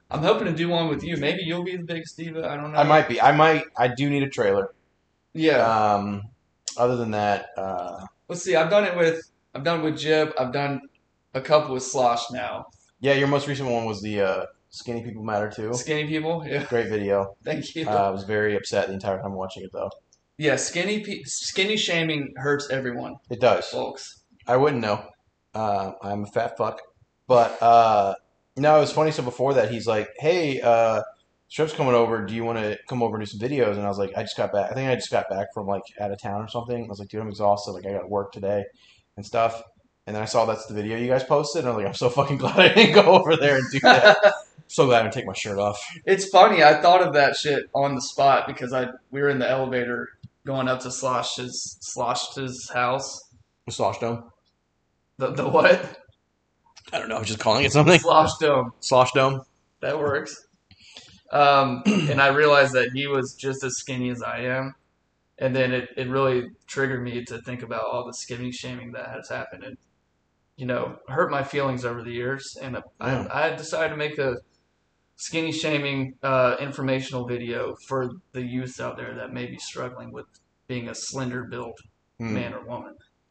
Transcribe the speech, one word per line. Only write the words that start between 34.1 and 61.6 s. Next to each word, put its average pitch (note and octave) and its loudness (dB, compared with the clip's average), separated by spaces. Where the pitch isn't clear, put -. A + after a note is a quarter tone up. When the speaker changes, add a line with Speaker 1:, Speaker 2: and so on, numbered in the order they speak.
Speaker 2:
"I A2+ -4
just - -12
got G#2 -2
back. G2+ 0
I - -8
think C3+ -4
I B2+ 2
just - -6
got A2 0
back G2 -4
from, G2+ -8
like, G2 -4
out G2+ -6
of G2 -10
town G2+ -6
or A2 -10
something." A#2+ -6
I - -12
was G2+ -12
like, G2+ -14
"Dude, G#2+ -8
I'm A2 -8
exhausted. G2+ 0
Like, F#2 -12
I G2 -4
gotta F2+ -6
work G2+ -4
today G2+ -2
and G#2 -12
stuff." A2+ -2
And G#2+ -8
then G#2+ -4
I G#2+ -6
saw A2+ 2
that's G#2+ -4
the A2+ -14
video G#2+ -4
you B2 -4
guys B2+ 0
posted, D3+ 0
and C3 -4
I - 0
was A2 -4
like, G2 -4
"I'm G2 -6
so B2+ 0
fucking C#3 0
<laughs> B2+ -4
glad B2+ 2
I F3+ 8
didn't A3 6
go G3+ 10
over D#3+ 6
there C#3+ 4
and B2+ 0
do C3+ -2
that." G#3+ 10
Speaker 1:
<laughs> - -16
Speaker 2:
So D3 4
glad A#2 6
I - 0
didn't G#2 -4
take B2 -6
my G2 -8
shirt G2+ -4
off. G#2 0
Speaker 1:
It's F#3+ 2
funny, F#3+ 8
I D3+ 8
thought F3+ 6
of D3+ 0
that C#3 4
shit C#3+ -2
on C#3 0
the B2+ -4
spot C#3 2
because C3 -8
I, B2+ -2
we C#3 -6
were C#3+ 2
in C3+ 0
the B2 0
elevator B2 -2
going C3 -4
up B2+ -2
to B2+ -10
Slosh's, B2 -6
Slosh's B2+ -6
house. B2 -4
Speaker 2:
The A#2+ -10
Slosh G#2+ -2
Dome? A#2 -6
Speaker 1:
The, C3 -2
the C3+ -2
what? - 4
Speaker 2:
I E3+ -4
don't - -8
know, A2 -6
I'm A2 -6
just G#2+ -6
calling A2+ 2
it C3+ 0
something. D#3 8
Speaker 1:
Slosh D#3+ 6
Dome. C3 2
Speaker 2:
Slosh B2+ 4
Dome. C3+ 2
Speaker 1:
That C#3+ -2
works. D3 -4
Um, C#3 4